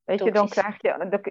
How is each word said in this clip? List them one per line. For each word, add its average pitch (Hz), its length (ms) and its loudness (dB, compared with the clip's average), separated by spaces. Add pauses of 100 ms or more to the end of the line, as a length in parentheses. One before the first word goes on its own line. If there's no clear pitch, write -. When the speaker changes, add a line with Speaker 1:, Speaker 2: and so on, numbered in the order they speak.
Speaker 1:
weet 190 140 0
je, 202 120 0
dan 208 160 4
Speaker 2:
Toxisch. 208 160 -2
Speaker 1:
krijg 208 200 -4
je, 185 260 0
dan, 196 120 0 (100)